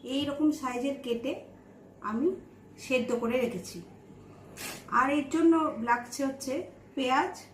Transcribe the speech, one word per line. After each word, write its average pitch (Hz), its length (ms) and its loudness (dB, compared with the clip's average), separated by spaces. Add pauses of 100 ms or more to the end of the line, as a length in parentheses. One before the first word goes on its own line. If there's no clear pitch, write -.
এই 269 200 -2
রকম 294 280 2
সাইজের 262 500 -2
কেটে 240 300 -2 (680)
আমি 247 280 0 (500)
সেদ্ধ 254 320 0 (120)
করে 233 220 0
রেখেছি। - 320 -6 (1120)
আর 254 200 4
এর 294 240 2
জন্য 330 200 8 (340)
লাগছে 240 380 0
হচ্ছে 262 260 -4 (420)
পেঁয়াজ 269 400 2 (200)